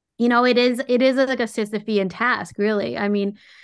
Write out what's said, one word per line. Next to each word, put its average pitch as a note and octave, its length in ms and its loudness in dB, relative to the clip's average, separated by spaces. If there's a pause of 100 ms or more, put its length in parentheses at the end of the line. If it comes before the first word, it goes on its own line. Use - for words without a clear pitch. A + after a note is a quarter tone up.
(180)
You A#3+ 100 2
know, A#3+ 160 4
it B3 140 4
is, B3 300 2
it B3 120 2
is, C4 160 4
like, C4 220 0
a B3 60 -2
Sisyphean G#3 680 -2
task, A#3 480 -4
really. G3+ 400 -2
I G3+ 100 -2
mean, G3+ 300 -2 (260)